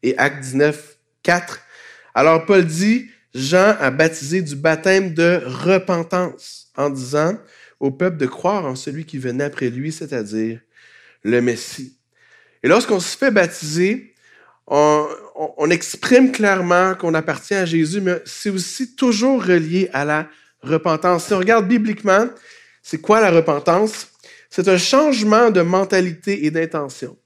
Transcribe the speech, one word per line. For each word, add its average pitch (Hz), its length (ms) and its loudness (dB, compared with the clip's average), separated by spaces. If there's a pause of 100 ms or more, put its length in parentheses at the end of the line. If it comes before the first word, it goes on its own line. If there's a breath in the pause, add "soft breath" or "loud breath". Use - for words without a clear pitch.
Et 127 160 0
Acte 139 240 -2
dix-neuf, 139 560 -2 (240)
quatre, 175 380 -2 (540 loud breath)
alors 160 320 4
Paul 190 180 6
dit, « 196 440 -2 (260 loud breath)
Jean 180 460 2
a 139 100 2
baptisé 160 500 0
du 147 140 -8
baptême 160 600 0
de 170 320 2
repentance, 175 1300 -4
en 143 140 -2
disant 143 460 -2 (440 soft breath)
au 139 100 0
peuple 165 280 -4
de 139 80 0
croire 180 400 -2
en 131 100 -6
celui 147 280 -10
qui 147 140 -12
venait 127 260 -4
après 143 260 -4
lui, 135 200 -8
c'est-à-dire 113 680 -6 (640 soft breath)
le 120 160 2
Messie. » 123 580 -6 (680 soft breath)
Et 123 40 2
lorsqu'on 202 320 2
se - 160 -8
fait 269 160 0
baptiser, 180 840 -2 (540 soft breath)
on, 151 400 2 (260)
on, 151 220 -10
on 147 140 0
exprime 254 600 2
clairement 185 640 0
qu'on 175 200 -4
appartient 160 400 -4
à 190 120 0
Jésus, 165 340 0
mais 180 240 -2
c'est - 260 -8
aussi 190 440 -8
toujours 240 500 0
relié 180 480 0
à 139 120 -2
la 151 240 -4 (340 soft breath)
repentance. 165 640 0
Si - 60 -2
on 196 60 0
regarde 208 280 2
bibliquement, 214 640 2 (540 soft breath)
c'est 160 180 -10
quoi 220 200 4
la 202 120 4
repentance ? 170 760 0 (400 loud breath)
C'est 185 200 0
un 185 100 6
changement 233 720 4
de 185 120 2
mentalité 185 840 -2
et 151 80 0
d'intention. 156 720 -8